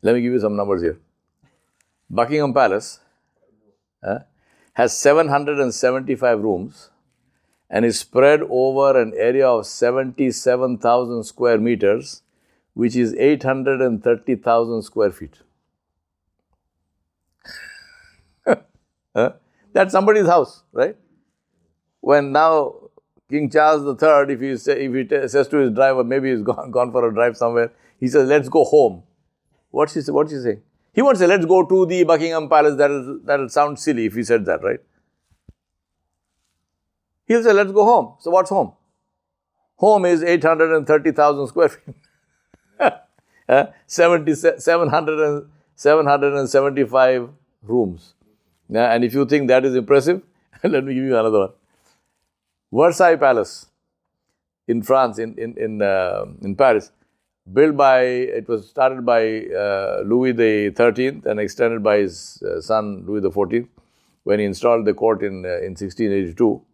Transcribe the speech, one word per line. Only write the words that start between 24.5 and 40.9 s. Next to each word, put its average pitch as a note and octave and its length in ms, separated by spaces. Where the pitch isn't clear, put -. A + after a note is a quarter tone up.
say, C#3 280
if B2+ 80
he C3 100
t-, C#3 240
says C3+ 220
to D3+ 80
his C3+ 140
driver, C3 320
"Maybe C3 280
he's A2+ 100
<laughs> G#2 100
gone, A#2+ 200
gone B2 200
for A#2+ 160
a A2+ 60
drive A#2 240
somewhere," A#2 340
he B2+ 80
says, C3 200
"Let's C#3 220
go D3+ 140
home." A#2 400
What's D3 220
he, C#3+ 160
what's D3+ 200
he C#3+ 60
saying? A#2 240
He A3 80
won't C4+ 160
say, F3+ 80
"Let's F3+ 200
go F#3 200
to F#3 220
the F3+ 160
Buckingham D#3+ 440
Palace." D3+ 300
That'll, C#3 460
that'll C3+ 260
sound D3 300
silly A#2+ 260
if G2 80
he A#2 100
said A2 220
that, E2+ 180
right? A#2 160
He'll A#3 160
say, A3+ 120
"Let's G3 180
go G3+ 120
home." G#3 360
So E3 100
what's F#3 220
home? E3 220
Home G3+ 280
is E3+ 160
eight E3+ 220
hundred D#3+ 340
and C#3+ 80
thirty D3+ 260